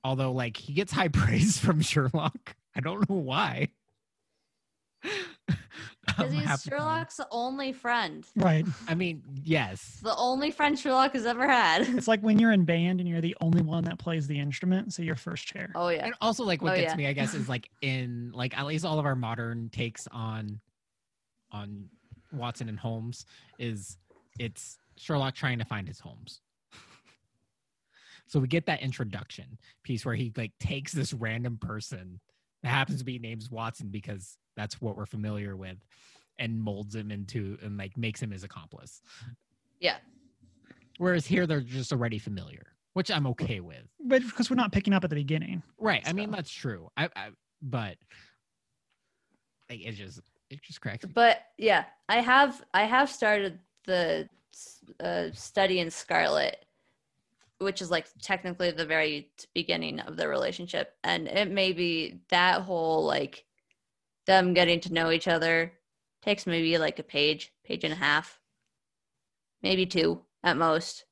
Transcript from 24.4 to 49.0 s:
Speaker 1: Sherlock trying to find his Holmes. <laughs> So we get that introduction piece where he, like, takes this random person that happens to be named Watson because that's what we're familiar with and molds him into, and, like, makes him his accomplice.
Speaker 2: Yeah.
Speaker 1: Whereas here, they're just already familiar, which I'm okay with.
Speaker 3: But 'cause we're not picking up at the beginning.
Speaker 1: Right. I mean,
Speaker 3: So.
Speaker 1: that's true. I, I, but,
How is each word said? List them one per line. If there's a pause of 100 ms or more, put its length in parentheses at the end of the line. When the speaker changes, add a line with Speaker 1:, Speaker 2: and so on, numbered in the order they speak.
Speaker 1:
Sherlock
trying
to
find
his
Holmes. (320)
<laughs> (1500)
So
we
get
that
introduction (280)
piece
where
he,
like,
takes
this
random
person (460)
that
happens
to
be
named
Watson
because (200)
that's
what
we're
familiar
with (580)
and
molds
him
into,
and,
like,
makes
him
his
accomplice. (760)
Speaker 2:
Yeah. (1000)
Speaker 1:
Whereas
here,
they're
just
already
familiar, (280)
which
I'm
okay
with. (140)
Speaker 3:
But (120)
'cause
we're
not
picking
up
at
the
beginning. (160)
Speaker 1:
Right.
I
mean,
Speaker 3:
So.
Speaker 1:
that's
true.
I,
I, (340)
but, (1700)